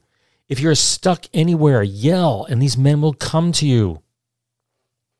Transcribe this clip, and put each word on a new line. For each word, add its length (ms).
If 100
you're 160
stuck 580
anywhere, 480
yell, 680
and 120
these 160
men 240
will 120
come 400
to 140
you." 340